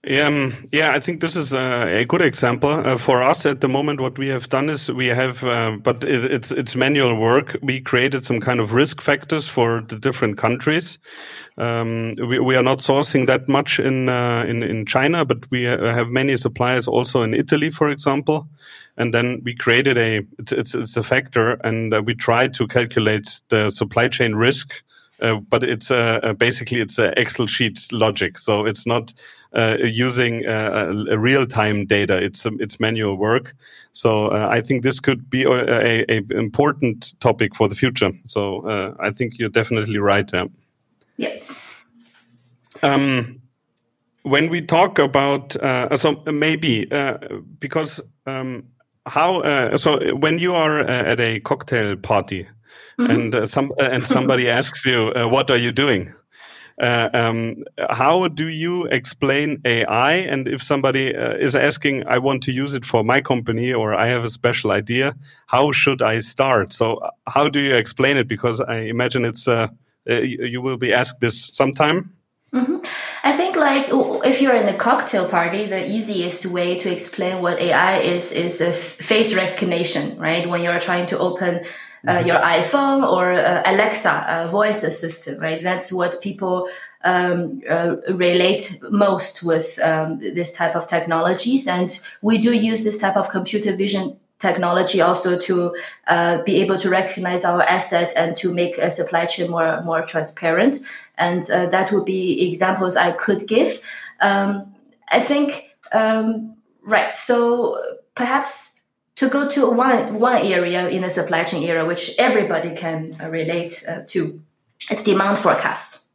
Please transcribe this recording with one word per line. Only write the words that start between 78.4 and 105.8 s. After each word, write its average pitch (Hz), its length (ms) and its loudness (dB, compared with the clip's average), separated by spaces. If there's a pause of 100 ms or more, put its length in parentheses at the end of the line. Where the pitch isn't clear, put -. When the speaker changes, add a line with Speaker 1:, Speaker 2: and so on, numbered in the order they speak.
Speaker 2:
a 170 100 2
f-, 165 60 -2
face 214 600 0
recognition, 170 840 -2
right? 170 320 -2
When 170 140 -2
you're 175 160 0
trying 175 280 -2
to 175 120 -4
open, 175 400 -2 (480)
uh, 175 120 2
Speaker 1:
Mm-hmm. 175 80 2
Speaker 2:
your 170 100 4
iPhone 269 720 2
or, 180 220 2
uh, 175 320 2
Alexa, 202 440 2
uh, 165 380 -2
voice 208 360 0
assistant, 160 580 -6
right? 160 200 -4
That's 180 300 -4
what 180 300 -2
people, 185 480 -4 (340)
um, 175 640 0
uh, 170 280 0 (160)
relate 180 680 2 (120)
most 196 520 0
with, 165 400 -2
um, 160 360 0
th-, - 160 -6
this 170 180 -4
type 170 220 -2
of 165 120 -4
technologies. 175 800 0
And 180 220 0 (320)
we 220 160 2
do 233 160 4
use 220 300 0
this 214 160 -2
type 196 180 0
of 190 120 0
computer 202 460 -2
vision 196 400 -2 (240)
technology 180 640 2
also 180 380 2
to, 175 360 0 (300)
uh, 170 380 2
be 190 180 2
able 185 160 2
to 190 120 0
recognize 180 540 0
our 175 200 4
asset 175 520 0
and 170 220 0
to 175 160 -2
make 175 240 0
a 175 140 0
supply 170 340 -2
chain 175 240 -4
more, 165 340 0
more 165 220 -2
transparent. 170 720 0 (400)
And, 175 320 0
uh, 180 160 2
that 185 260 0
would 202 140 2
be 185 420 0
examples 185 480 0
I 175 160 4
could - 360 -2
give. 247 340 2 (400)
Um, 196 540 0 (360)
I 240 80 4
think, 285 560 0 (160)